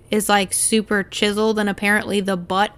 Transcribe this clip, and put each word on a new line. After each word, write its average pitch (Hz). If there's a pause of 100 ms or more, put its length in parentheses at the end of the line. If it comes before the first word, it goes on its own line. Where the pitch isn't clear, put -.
(120)
is, 208
like, 202
super 214
chiseled, 214
and 208
apparently 202
the 190
butt 185